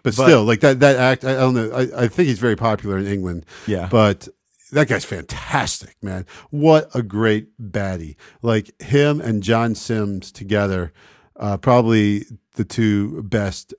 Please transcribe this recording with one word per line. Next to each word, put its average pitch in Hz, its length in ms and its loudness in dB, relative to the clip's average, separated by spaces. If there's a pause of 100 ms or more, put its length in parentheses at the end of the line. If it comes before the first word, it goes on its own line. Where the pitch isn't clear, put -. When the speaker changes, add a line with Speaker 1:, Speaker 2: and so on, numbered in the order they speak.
Speaker 1:
But 110 140 -2
Speaker 2:
But 131 100 2
Speaker 1:
still, 131 180 8
like, 113 160 2
that, 135 200 4
that 139 160 6
act, 127 280 2
I, 135 80 -2
I - 80 -2
don't 131 140 2
know. 113 180 -2
I, 127 320 -2
I 117 40 2
think 165 200 0
he's 117 100 -2
very 113 180 0
popular 107 420 -2
in 98 80 -4
England. 92 380 -6 (220)
Speaker 2:
Yeah. 92 240 -4
Speaker 1:
But 107 380 2 (440)
that 147 160 2
guy's 113 160 -2
fantastic, - 960 -8
man. 95 240 -8 (240)
What 156 440 4
a 127 80 -2
great 107 460 0 (120)
baddie! 92 560 -8 (260)
Like, 113 400 -2
him 147 380 2
and 110 220 -4
John 113 320 0
Sims 101 580 -6
together, 98 600 -2 (440)
uh, 101 200 -6
probably 110 680 2 (300)
the 110 100 -4
two 104 580 -2
best 101 560 -6